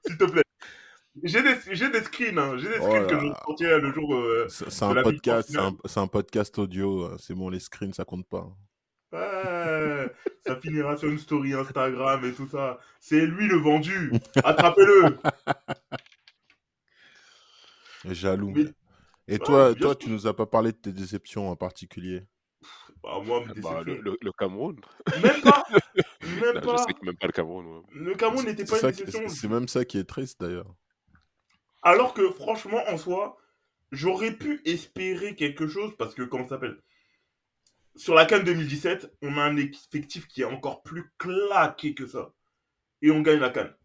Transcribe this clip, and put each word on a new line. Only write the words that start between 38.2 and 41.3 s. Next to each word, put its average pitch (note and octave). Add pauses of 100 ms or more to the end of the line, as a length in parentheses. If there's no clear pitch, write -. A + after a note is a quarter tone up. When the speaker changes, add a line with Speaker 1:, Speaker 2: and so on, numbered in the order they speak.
Speaker 1:
can G#3
deux F3
mille D#3+
dix-sept, E3+ (100)
on C#3+
a D3
un D3
effectif C#3+
qui -
est B2
encore C3+
plus E3
claqué F#3